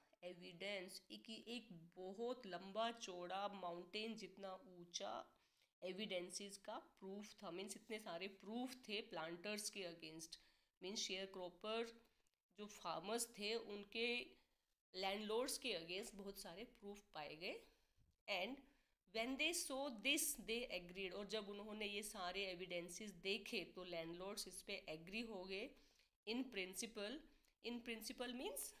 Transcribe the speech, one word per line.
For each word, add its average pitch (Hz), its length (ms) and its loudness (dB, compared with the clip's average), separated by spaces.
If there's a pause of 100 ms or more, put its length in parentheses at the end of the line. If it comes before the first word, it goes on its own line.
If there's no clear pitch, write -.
(260)
evidence, 180 880 -4
एक, 214 180 -6
एक 226 420 -4
बहुत 196 760 -2
लंबा 196 460 2
चौड़ा 190 560 0
mountain 196 680 -2
जितना 196 380 -6
ऊंचा 185 800 -4 (500)
evidences 190 760 0
का 220 200 -4
proof 202 680 -8
था, 180 80 -2
Means 190 260 0
इतने 214 220 -2
सारे 185 280 0
proof 233 480 -2 (140)
थे 214 120 2
planters 180 680 0
के 196 140 -2
against, 165 560 -6 (440)
Means 208 160 2
शेयर 190 260 2
क्रॉपर 214 760 0 (540)
जो 208 80 -4
farmers 196 720 2
थे 208 160 4
उनके 226 720 2 (680)
landlords 214 640 4
के 240 160 2
against 180 420 0
बहुत 196 220 -6
सारे 185 260 -4
proof 202 500 -10
पाए 151 220 -2
गए। 214 240 -2 (680)
And 202 320 2 (540)
when 240 220 4
they 320 340 6
saw 262 320 0
this, 285 380 6
they 226 300 2
agreed, 180 420 -2
और 202 140 -2
जब 202 220 0
उन्होंने 208 360 -2
ये 202 180 0
सारे 190 420 0
एविडेंसेस 180 680 -2
देखे 196 520 2
तो 180 200 -8
लैंडलॉर्ड्स 175 640 -2
इस - 140 -8
पे - 280 -4
एग्री 170 320 -2
हो 208 240 -2
गए। 196 240 0 (580)
In 240 160 6
principle, 208 760 0 (500)
in 240 140 2
principle 240 500 0
means 349 500 0